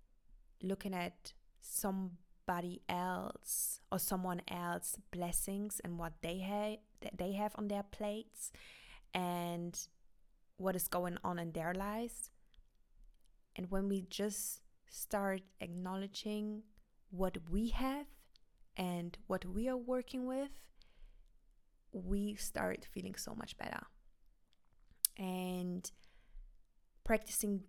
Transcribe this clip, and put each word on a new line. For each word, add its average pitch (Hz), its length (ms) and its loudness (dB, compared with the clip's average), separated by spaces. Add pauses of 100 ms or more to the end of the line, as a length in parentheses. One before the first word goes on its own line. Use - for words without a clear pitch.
(600)
looking 190 320 0
at 175 400 -4 (260)
somebody 180 1300 -2
else - 920 0 (120)
or 190 60 4
someone 185 500 2
else's 175 480 0 (160)
blessings 196 720 0
and 175 140 -2
what 165 240 -2
they 175 180 0
ha-, 208 420 0 (200)
that - 160 -6
they 185 140 2
have 208 240 2
on 208 120 -2
their 202 160 2
plates, 208 680 -4 (640)
and 175 720 0 (720)
what 185 140 4
is 175 120 2
going 180 360 2
on 175 160 2
in 170 120 -2
their 165 220 2
lives. 208 560 -2 (1300)
And 180 140 -2
when 196 200 4
we 196 200 2
just - 520 -2 (280)
start 196 520 0 (180)
acknowledging 196 1040 -2 (460)
what 185 280 2 (120)
we 214 200 4
have 269 360 4 (720)
and 175 400 0 (100)
what 185 180 2
we 208 220 2
are 254 100 2
working 254 500 0
with, 269 240 0 (1400)
we 202 440 2
start - 560 0
feeling 190 240 -6
so - 200 -4
much - 220 -8
better. - 240 -4 (1400)
And 180 720 0 (1120)
practicing 214 640 4